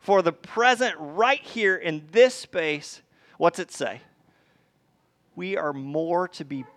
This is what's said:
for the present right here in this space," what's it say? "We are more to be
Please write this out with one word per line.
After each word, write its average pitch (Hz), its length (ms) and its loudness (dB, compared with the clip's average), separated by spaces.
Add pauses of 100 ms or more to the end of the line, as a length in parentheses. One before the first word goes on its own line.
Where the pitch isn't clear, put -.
for 190 220 4
the 165 100 0
present 233 640 0
right 175 440 0
here 196 340 0
in 156 360 -4
this 247 220 6
space," - 720 -6 (340)
what's 170 220 2
it 170 120 -8
say? 117 300 -8 (1300)
"We 185 200 -6
are 156 160 -2
more 160 580 -2
to - 140 -14
be 135 220 -10 (120)